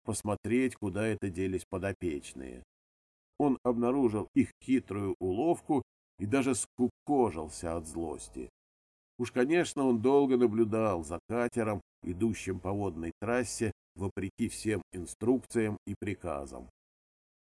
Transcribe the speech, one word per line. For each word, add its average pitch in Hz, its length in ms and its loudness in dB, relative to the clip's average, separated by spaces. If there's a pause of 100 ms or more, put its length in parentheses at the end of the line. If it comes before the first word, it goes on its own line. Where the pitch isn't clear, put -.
посмотреть, 110 680 0
куда 101 320 -4
это 101 240 -2
делись 92 380 -2
подопечные. 78 960 -6 (760)
Он 139 240 4
обнаружил 117 720 2
их 131 160 4 (120)
хитрую 101 580 0
уловку 123 600 0 (360)
и - 80 -4
даже 131 280 2
скукожился 90 1200 0
от 80 100 -6
злости. 76 640 -8 (680)
Уж, 120 120 -4
конечно, 147 560 2
он 120 160 4
долго 135 340 6
наблюдал 110 680 4
за 85 240 -6
катером, 113 520 -2 (220)
идущим 95 560 -2
по 92 140 -4
водной 85 480 -4
трассе, 113 520 -2 (220)
вопреки 98 540 -4
всем 107 340 -2 (100)
инструкциям 107 960 -2
и 101 120 -8
приказам. 71 720 -8 (760)